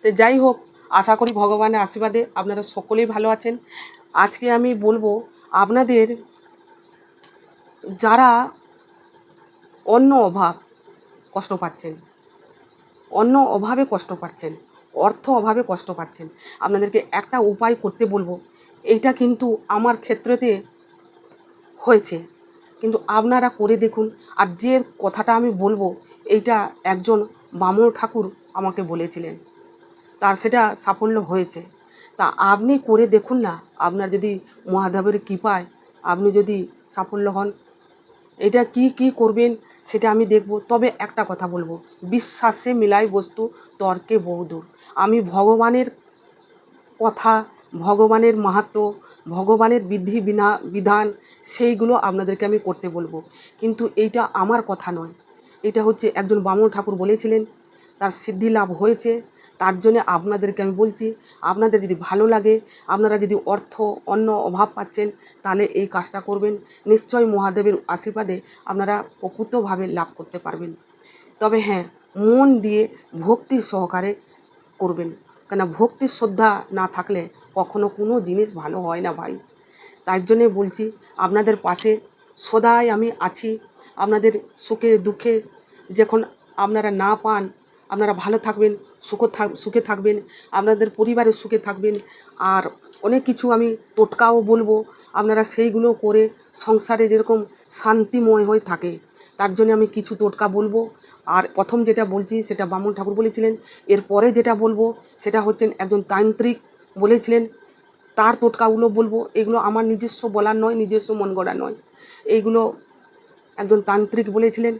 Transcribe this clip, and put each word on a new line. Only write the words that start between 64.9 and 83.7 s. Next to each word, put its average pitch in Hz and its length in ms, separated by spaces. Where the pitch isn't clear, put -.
তাহলে 196 220
এই 196 60
কাজটা 196 340
করবেন। 202 340
নিশ্চয়ই 226 480
মহাদেবের 196 420
আশীর্বাদে 202 420
আপনারা 196 280
প্রকৃতভাবে 196 640
লাভ 165 180
করতে 165 220
পারবেন। 165 320
তবে 220 200
হ্যাঁ, 196 240
মন 240 320
দিয়ে 214 220
ভক্তি 240 420
সহকারে 185 480
করবেন, 175 280
কেন 202 100
ভক্তি 240 300
শ্রদ্ধা 214 420
না 190 120
থাকলে 180 280
কখনো 196 340
কোনো 208 320
জিনিস 190 340
ভালো 156 320
হয় 170 200
না 170 60
ভাই। 160 200
তাই 185 240
জন্যে 226 200
বলছি, 202 360
আপনাদের 208 400
পাশে 190 340
সদাই 233 500
আমি 220 180
আছি। 185 300